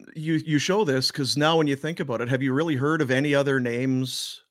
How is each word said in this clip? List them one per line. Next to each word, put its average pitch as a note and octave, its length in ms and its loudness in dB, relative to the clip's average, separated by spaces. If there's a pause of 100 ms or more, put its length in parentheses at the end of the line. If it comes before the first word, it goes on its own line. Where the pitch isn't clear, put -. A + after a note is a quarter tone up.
(160)
you, D#3+ 200 -2
you, D#3 100 0
you D3+ 140 2
show G3 240 0
this, C3+ 280 0
'cause C#3 260 -2
now D#3 200 4
when D#3 100 2
you C#3 80 0
think C#3 240 -8
about A#2 220 -4
it, A#2+ 80 -4
have C3 140 2
you C3 100 0
really D#3 220 0
heard D3+ 260 0
of C3+ 100 0
any C#3+ 220 2
other C#3 260 2
names? B2+ 920 -2